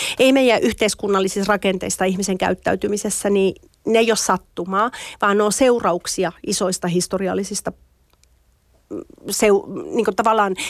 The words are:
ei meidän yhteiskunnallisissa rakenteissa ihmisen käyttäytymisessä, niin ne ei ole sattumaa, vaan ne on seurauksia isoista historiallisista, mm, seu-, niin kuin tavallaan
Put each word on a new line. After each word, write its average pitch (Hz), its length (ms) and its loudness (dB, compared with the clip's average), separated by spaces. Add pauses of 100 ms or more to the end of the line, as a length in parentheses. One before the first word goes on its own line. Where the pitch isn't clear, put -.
(180)
ei 262 140 6
meidän 262 300 4
yhteiskunnallisissa 202 880 0
rakenteissa 190 520 -2
ihmisen 190 340 -2
käyttäytymisessä, 190 920 -2
niin 190 240 2 (320)
ne 220 120 4
ei 226 120 4
ole 214 60 2
sattumaa, 190 760 -2 (300)
vaan 202 160 2
ne 208 60 4
on 208 100 2
seurauksia 196 800 0 (140)
isoista 190 420 -2
historiallisista, 185 840 -4 (1160)
mm, 101 100 -10 (300)
seu-, 202 360 2 (280)
niin 226 100 0
kuin 202 120 0
tavallaan 220 400 2 (140)